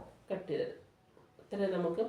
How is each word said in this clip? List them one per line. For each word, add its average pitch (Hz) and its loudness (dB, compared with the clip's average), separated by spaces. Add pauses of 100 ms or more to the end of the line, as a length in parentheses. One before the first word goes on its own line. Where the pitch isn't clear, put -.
(320)
കട്ട് - -4
ചെയ്ത്, - 0 (680)
ഇത്രയും 196 0
നമുക്ക് 175 2